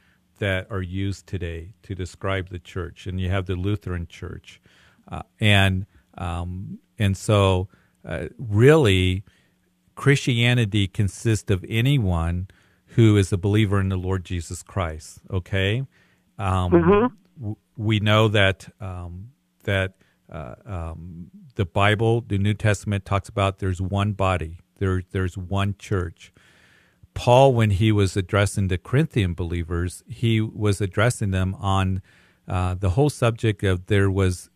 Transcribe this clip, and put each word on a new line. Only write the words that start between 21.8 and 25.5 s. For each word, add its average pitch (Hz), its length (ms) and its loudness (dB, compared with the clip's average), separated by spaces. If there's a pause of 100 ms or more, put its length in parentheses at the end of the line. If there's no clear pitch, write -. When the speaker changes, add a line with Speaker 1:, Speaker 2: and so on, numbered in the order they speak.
Speaker 1:
the 101 100 -2
New 101 160 0
Testament 101 520 -2
talks - 240 -4
about 98 300 -2
there's 92 220 -4
one 101 320 -2
body, 90 460 -2 (200)
there, 92 220 0 (100)
there's 92 260 -4
one 98 420 -4